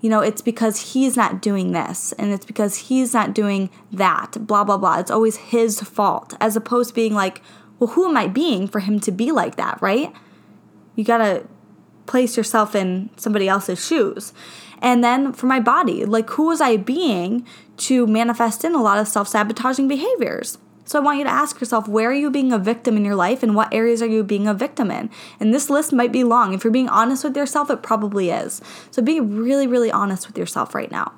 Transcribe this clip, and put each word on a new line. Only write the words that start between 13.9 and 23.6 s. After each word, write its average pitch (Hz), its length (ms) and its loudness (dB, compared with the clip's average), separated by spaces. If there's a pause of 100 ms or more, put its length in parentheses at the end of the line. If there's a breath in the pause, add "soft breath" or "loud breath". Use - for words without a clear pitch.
And 247 220 4
then 254 280 2
for 247 140 -4
my 262 140 2
body, 247 440 2
like, 220 260 0
who 311 160 2
was 330 140 2
I 247 160 4
being 240 680 0 (320 loud breath)
to 247 300 2
manifest 226 580 2
in 339 100 0
a 277 80 2
lot 202 160 4
of 214 80 0
self-sabotaging 226 840 0
behaviors? 285 680 -2 (300)
So - 120 -2
I 285 40 2
want 285 160 2
you 285 60 -2
to - 60 -2
ask 294 300 -2
yourself, 226 260 -2
where 220 220 0
are 262 60 0
you 285 160 0
being 262 220 0
a 220 60 2
victim 220 380 0
in 208 80 2
your 202 100 0
life 190 280 2
and 214 120 2
what 214 180 2